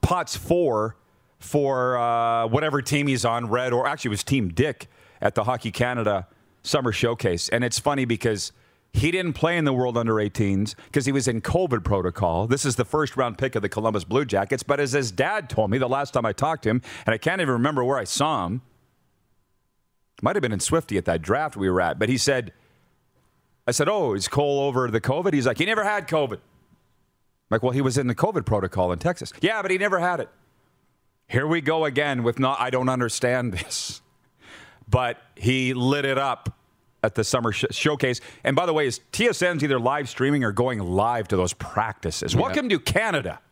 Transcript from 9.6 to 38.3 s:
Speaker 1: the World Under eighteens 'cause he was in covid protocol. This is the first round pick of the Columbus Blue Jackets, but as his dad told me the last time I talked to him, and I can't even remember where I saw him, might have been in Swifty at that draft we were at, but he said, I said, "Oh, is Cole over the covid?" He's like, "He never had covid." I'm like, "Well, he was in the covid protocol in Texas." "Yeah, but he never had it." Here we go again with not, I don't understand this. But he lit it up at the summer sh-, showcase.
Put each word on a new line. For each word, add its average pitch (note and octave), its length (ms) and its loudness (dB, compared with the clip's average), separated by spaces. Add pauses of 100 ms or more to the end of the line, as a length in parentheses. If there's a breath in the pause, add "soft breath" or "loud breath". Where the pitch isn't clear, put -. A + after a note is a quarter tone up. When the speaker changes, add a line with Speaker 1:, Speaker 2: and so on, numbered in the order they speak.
Speaker 1:
the C#3+ 80 2
World B2 240 0
Under A2+ 240 0
eighteens G#2 560 -2 (160 loud breath)
'cause C3 140 0
he C#3 60 0
was C3+ 140 0
in A#2 140 -2
covid C#3+ 420 0
protocol. F2+ 640 0
This C3 200 0
is B2+ 100 0
the B2 80 0
first D3+ 320 -2
round B2 220 -2
pick C3 160 -2
of G#2+ 80 -2
the G2+ 60 -2
Columbus G#2+ 360 -2
Blue B2+ 200 0
Jackets, G#2 380 0
but C#3+ 180 0
as C3+ 120 -2
his C3 180 0
dad D3+ 380 -2
told G#2+ 220 0
me A#2 80 2
the B2+ 100 0
last C#3 240 -2
time A#2 140 0
I A2 60 0
talked D3+ 320 -2
to A2 60 2
him, B2 120 2 (240 loud breath)
and A2 80 4
I A2+ 40 -4
can't F#3 220 -2
even C#3+ 140 2
remember C3 300 0
where B2 140 2
I G#2+ 60 -2
saw C#3 420 0
him, A2 140 -4 (1600)
might E3+ 160 0
have F#3 60 0
been A#2+ 100 0
in G2+ 80 -4
Swifty D#3 380 0
at E2+ 80 -2
that E2 160 0
draft B2+ 340 -2
we G2 140 0
were F2+ 100 4
at, E2 180 0
but A2 100 2
he B2+ 100 0
said, B2+ 340 0 (1120 soft breath)
I A#2+ 40 0
said, C#3+ 180 2
"Oh, F3+ 260 0
is G2 140 -4
Cole C#3+ 320 2
over C3 300 0
the G#2+ 100 2
covid?" E3+ 320 0
He's C3+ 140 2
like, A#2+ 120 0
"He D3+ 60 8
never G#3+ 200 4
had G3+ 220 0
covid." C#3+ 280 2
I'm F2+ 60 -12 (1120)
like, A2 120 2
"Well, B2+ 100 2
he C3 80 0
was C3 160 0
in C3 120 0
the A#2+ 60 0
covid F3 300 0
protocol F#2 480 0
in E2+ 60 -4
Texas." - 420 -4
"Yeah, G#3 220 0
but F#3+ 80 -2
he F#3 80 0
never F#3+ 220 0
had F3 200 0
it." - 80 -6 (1000)
Here C3 180 2
we E3 140 2
go D#3 260 2
again C#3 380 0
with A#2+ 140 0
not, C3+ 220 2
I B2+ 100 0
don't B2+ 180 2
understand B2 640 0
this. - 480 -8 (840 loud breath)
But B2 300 0 (180)
he B2+ 360 0
lit C3 320 0
it C3+ 140 0
up C3+ 400 -4 (460)
at A2 100 2
the A2+ 100 0
summer A#2 280 0
sh-, - 180 -4
showcase. C3+ 500 0 (240 loud breath)